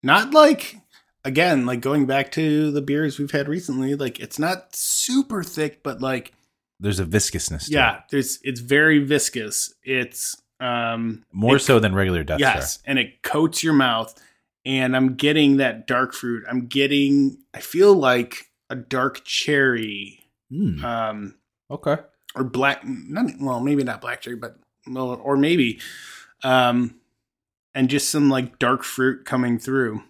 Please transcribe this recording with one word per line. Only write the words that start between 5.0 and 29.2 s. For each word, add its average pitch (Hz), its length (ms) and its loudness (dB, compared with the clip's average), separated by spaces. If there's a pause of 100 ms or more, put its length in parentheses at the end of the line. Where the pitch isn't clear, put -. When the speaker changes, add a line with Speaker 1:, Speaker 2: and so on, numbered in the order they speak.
Speaker 1:
thick, 151 400 -6
but, 131 200 -8
like, 131 320 -4 (440)
Speaker 2:
There's 95 220 -2
a 90 60 -2
viscousness 82 600 -2
to 147 60 -6
Speaker 1:
yeah, 127 260 2
Speaker 2:
it. - 120 -20
Speaker 1:
there's, 135 320 -4
it's 127 180 -8
very 147 380 4
viscous. 135 760 -2 (100)
It's, 127 540 -6 (240)
um, 117 720 -4
Speaker 2:
More 117 240 4
Speaker 1:
it 135 40 4
Speaker 2:
so 123 180 4
than 107 160 2
regular 92 280 2
Death 76 180 -2
Star. 131 160 4
Speaker 1:
Yes, - 280 -6
and 135 140 0
it - 240 -4
coats 160 420 0
your 160 80 2
mouth, 120 420 2 (520)
and 131 280 0
I'm 131 200 2
getting 143 420 4
that 120 300 -2
dark 127 260 -2
fruit. 117 340 -8
I'm 123 200 -4
getting, 139 720 2 (160)
I - 60 -14
feel 196 340 6
like 123 540 2 (200)
a 135 80 -8
dark 131 480 -4
cherry, 113 960 0 (340)
Speaker 2:
Mm. 131 320 -2
Speaker 1:
um, 110 520 -4 (340)
Speaker 2:
Okay. 147 260 -2 (380)
Speaker 1:
or 131 100 -4
black, 127 400 -2
not, 147 460 -6 (100)
well, 131 200 -4
maybe 139 240 0
not 123 180 -8
black 120 180 -8
cherry, 123 160 -12
but, 113 220 -16 (260)
well, 127 380 -6
or 139 140 0
maybe, 139 420 2 (640)
um, 123 540 2 (760)
and 131 160 2
just 139 220 0
some, 147 180 2
like, 127 300 -2
dark 127 240 0
fruit - 420 -2